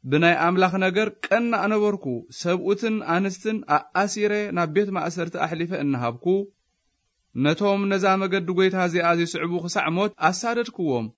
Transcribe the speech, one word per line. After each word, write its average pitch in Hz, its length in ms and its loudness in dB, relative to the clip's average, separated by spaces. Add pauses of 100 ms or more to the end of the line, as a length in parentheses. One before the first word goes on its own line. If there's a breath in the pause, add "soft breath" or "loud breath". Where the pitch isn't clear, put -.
ብናይ 160 340 2
ኣምላኽ 180 380 2
ነገር 190 320 0 (140)
ቀና 233 360 0
ኣነበርኩ። 208 480 0 (300)
ሰብኡትን 202 600 0 (120)
ኣንስትን 196 500 -2 (140)
ኣኣሲረ 202 600 0 (180)
ናብ 170 200 0
ቤት 196 200 0
ማእሰርቲ 170 500 -4
ኣሕሊፈ 165 340 -2
እናሃብኩ፣ 123 500 -2 (1080)
ነቶም 180 520 2
ነዛ 196 180 0 (120)
መገዲ 190 360 -2
ጐይታ 190 300 4
እዚኣ 170 320 0
ዝስዕቡ 170 440 -2
ክሳዕ 170 320 -2
ሞት 202 200 0 (100)
ኣሳደድክዎም። 180 840 -2 (100)